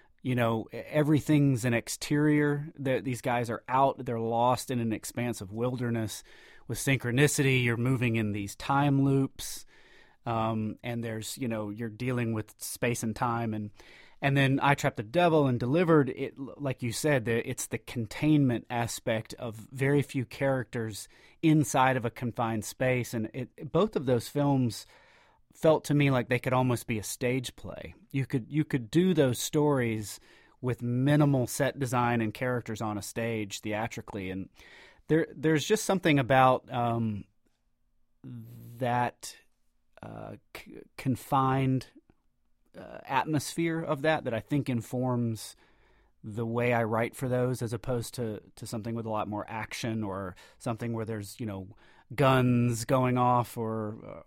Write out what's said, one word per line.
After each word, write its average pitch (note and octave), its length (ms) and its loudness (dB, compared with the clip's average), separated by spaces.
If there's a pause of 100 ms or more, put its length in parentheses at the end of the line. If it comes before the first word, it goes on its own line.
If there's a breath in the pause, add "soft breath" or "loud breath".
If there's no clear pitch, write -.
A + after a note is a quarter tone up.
(220 loud breath)
you B2 120 -2
know, A#2 380 0
e-, A#2+ 60 -10 (120)
everything's C#3+ 720 4
an B2+ 80 2
exterior. D3 1040 2
The, C3 240 0
these A#2+ 200 -4
guys A#2+ 300 -2
are A2 180 -6
out, C3 360 2
they're A#2+ 140 -4
lost A#2 520 0
in B2 100 -2
an A2+ 120 0
expansive A2 600 -6
wilderness. A#2 720 -4 (420 loud breath)
With A#2 120 -6
Synchronicity, C3+ 840 2
you're A#2+ 140 2
moving A#2+ 400 0
in G#2+ 160 0
these G2+ 240 -6
time C#3 480 2
loops, - 640 -2 (600 soft breath)
um, A2 560 -2
and A#2+ 220 -6
there's, A2 340 -8
you C3+ 80 -4
know, G#2+ 220 -4
you're A2 220 -6
dealing A#2+ 420 -2
with A2 260 -6
space - 440 -4
and A2 120 -2
time. A#2 400 -2
And, G#2+ 160 -6 (520 loud breath)
and C#3 140 2
then C3+ 260 4
I C#3 120 6
Trap - 220 -2
the A#2+ 60 -4
Devil D3+ 440 4
and C3 140 0
Delivered, D3+ 480 4
it, B2 300 -6
like C3+ 440 -8
you A#2+ 80 -2
said, C3+ 360 0
the, A#2 220 0
it's - 180 -6
the A#2 120 -6
containment C3+ 920 2
aspect A#2 680 -4
of A#2 160 -10 (180)
very C#3 280 2
few C3 240 -4
characters B2 800 -4 (360 soft breath)
inside C#3 560 4
of A2+ 80 -2
a A2+ 40 -4
confined A2+ 540 -4
space. B2+ 480 -2
And A2 220 -4
it, C3 360 -10
both G3 260 2
of C3+ 100 -4
those B2 220 2
films C#3 580 0 (680 soft breath)
felt D#3 320 4
to D3 100 0
me C#3+ 160 6
like B2+ 200 2
they B2 80 2
could B2+ 160 -2
almost B2+ 320 2
be A2+ 120 -2
a G2 40 -6
stage B2 540 -2
play. - 380 -12 (160)
You C3+ 140 -2
could, B2 240 -4
you D3+ 160 0
could A#2+ 260 -4
do F3+ 220 4
those C3+ 260 4
stories B2 800 0 (440 soft breath)
with B2 180 -2
minimal C3+ 640 4
set - 320 -2
design A#2+ 440 0
and A2 100 -2
characters B2 480 -4
on G#2+ 160 -4
a G2 60 -6
stage A2+ 580 -6
theatrically. G#2+ 720 -6
And F#2 180 -6 (600 loud breath)
there, D#3+ 180 4 (100)
there's D3+ 300 0
just G#3+ 180 0
something F3 340 2
about, C3 540 4
um, A#2 520 -2 (1500)
that, B2 580 -2 (680)
uh, G#2+ 340 -12 (200)
c-, - 220 -18 (180)
confined, C3 920 0 (840)
uh, - 320 -16
atmosphere D#3+ 720 0
of D3+ 200 -2
that, D#3 240 2
that A#2+ 80 -4
I A2 80 -2
think C#3+ 300 0
informs A#2+ 880 -2 (680 soft breath)
the A2 200 -6
way A#2+ 260 2
I A#2 120 2
write A2+ 300 0
for C3 140 -4
those, B2 320 0
as A#2 140 -4
opposed A#2+ 400 -4
to, A2 260 -6 (160)
to A2+ 100 -14
something A2+ 280 -6
with A2+ 100 -6
a A2+ 60 -6
lot G#2 180 -2
more G#2 180 -4
action A2+ 560 -6
or F#2+ 340 -6 (220 loud breath)
something A#2 360 -6
where A2+ 100 -4
there's, G#2 340 -8
you B2 60 -8
know, G2 240 -8 (460 soft breath)
guns B2 720 4
going B2+ 320 2
off B2 400 2
or, A2 680 -6